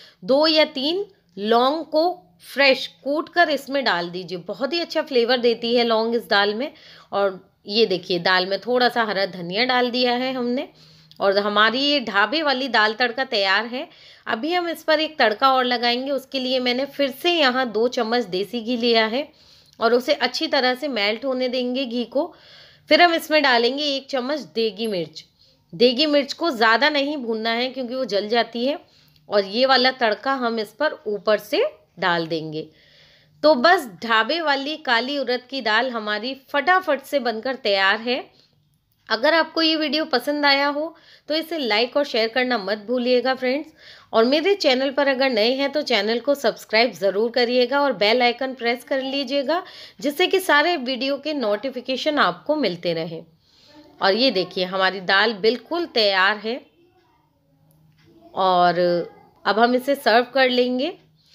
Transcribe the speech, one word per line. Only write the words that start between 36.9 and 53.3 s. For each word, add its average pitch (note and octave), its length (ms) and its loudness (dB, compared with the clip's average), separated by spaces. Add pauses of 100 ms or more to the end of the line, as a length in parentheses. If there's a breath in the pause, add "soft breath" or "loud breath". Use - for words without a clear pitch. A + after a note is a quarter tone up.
से - 180 -4
बनकर A#3 380 -4
तैयार G3 420 2
है। A#3+ 180 -2 (880 soft breath)
अगर A#3 260 2
आपको D#4+ 280 2
ये D#4+ 140 2
वीडियो D4+ 300 -2
पसंद D4 400 -2
आया C#4 220 4
हो D4+ 260 -4 (340 soft breath)
तो D4 60 -2
इसे D#4+ 240 -4
लाइक A#3+ 380 -2
और C#4+ 100 2
शेयर A3+ 220 -2
करना B3+ 320 -2
मत G3 260 -4
भूलिएगा B3 480 0
फ्रेंड्स। B3+ 380 -4 (400 loud breath)
और A3+ 120 4
मेरे D#4 320 2
चैनल C#4 340 0
पर C#4 180 0
अगर C4+ 220 2
नए A3+ 220 2
हैं C4+ 200 -2
तो D4+ 120 -2
चैनल A3+ 360 0
को C#4+ 160 0
सब्सक्राइब A3+ 580 0
ज़रूर G3 360 0
करिएगा B3 500 0
और C#4+ 140 2
बेल G#3 280 2
आइकन A#3+ 320 -2
प्रेस A#3+ 300 -4
कर C4+ 180 -4
लीजिएगा, C#4 600 -2 (380 loud breath)
जिससे D4 260 0
कि F#4 140 0
सारे E4 380 2
वीडियो C4 400 -4
के D4+ 160 -6
नोटिफिकेशन B3+ 840 -2
आपको G#3 380 0
मिलते F3 380 -2
रहें। E3 300 -8 (760 loud breath)